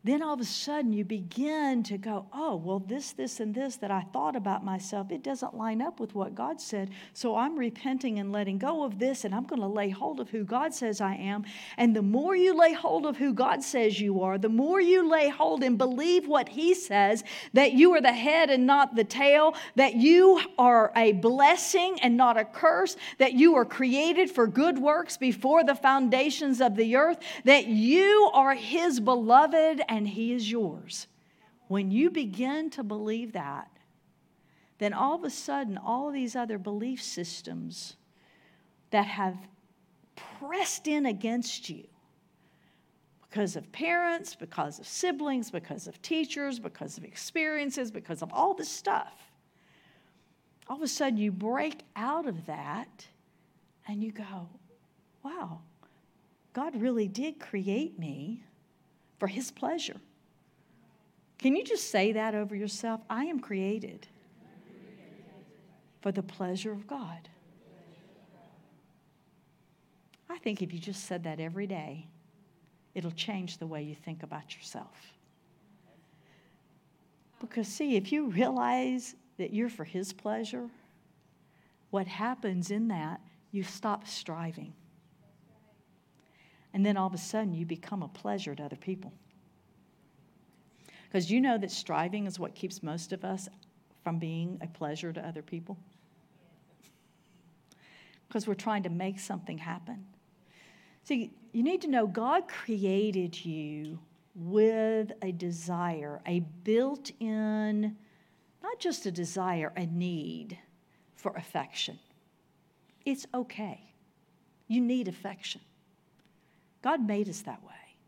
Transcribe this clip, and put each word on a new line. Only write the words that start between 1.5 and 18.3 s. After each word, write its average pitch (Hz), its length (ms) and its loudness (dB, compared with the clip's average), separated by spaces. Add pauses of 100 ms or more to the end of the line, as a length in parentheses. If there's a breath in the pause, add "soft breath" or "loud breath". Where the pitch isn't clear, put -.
to 202 120 -6
go, 196 340 -8
"Oh, 285 260 -4
well, 180 220 -4
this, 220 340 -8
this, 262 280 -8
and 214 140 -4
this 262 220 -6
that 202 140 -8
I 190 120 0
thought 262 340 -4
about 196 260 -4
myself, 190 480 -6
it 262 120 -8
doesn't - 340 -8
line 220 240 -4
up 330 180 -6
with 220 160 -8
what 190 200 -6
God 254 260 -6
said. 196 300 -6 (240 loud breath)
So 226 220 -2
I'm 285 220 -2
repenting 247 600 -4
and 202 120 -6
letting 196 280 -2
go 294 260 -2
of 202 140 -6
this, 254 260 -2
and 196 100 -4
I'm 240 100 -4
gonna 233 220 -4
lay 202 220 -2
hold 262 320 -6
of 233 80 -8
who 214 160 -4
God 254 300 -2
says 220 260 -4
I 196 140 0
am." 208 320 -6 (320 loud breath)
And 233 180 4
the 214 60 0
more 277 340 2
you 370 160 6
lay 330 220 6
hold 320 320 0
of 285 100 -2
who 269 160 0
God 262 300 0
says 220 360 0
you 196 220 0
are, 190 160 0
the 208 140 0
more 285 280 4
you 359 300 6
lay 311 220 4
hold 302 340 0
and 247 140 4
believe 285 500 2
what 277 220 2
he 330 240 2
says, 202 500 2 (300 loud breath)
that 269 180 8
you 330 220 10
are 302 80 6
the 240 100 8
head 285 380 4